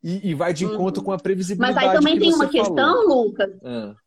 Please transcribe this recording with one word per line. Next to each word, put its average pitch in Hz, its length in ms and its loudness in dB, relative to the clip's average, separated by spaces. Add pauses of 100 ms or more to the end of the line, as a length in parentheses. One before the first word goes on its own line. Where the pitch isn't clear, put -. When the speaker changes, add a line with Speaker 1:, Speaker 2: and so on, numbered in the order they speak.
Speaker 1:
E, 185 280 -6
e 160 40 -2
vai 170 180 -2
de 170 140 -4
Speaker 2:
Uhum. 214 80 -4
Speaker 1:
encontro 190 280 -4
com 196 80 -6
a 190 40 -2
Speaker 2:
Mas 180 60 -6
aí - 20 -20
Speaker 1:
previsibilidade 196 720 0
Speaker 2:
também 302 200 4
Speaker 1:
que 320 60 0
Speaker 2:
tem 339 100 4
Speaker 1:
você 330 140 4
Speaker 2:
uma 269 60 -2
questão, 285 520 2
Speaker 1:
falou. 269 220 4
Speaker 2:
Lucas, 202 260 -2 (140)
Speaker 1:
Ah. 113 300 -10 (120)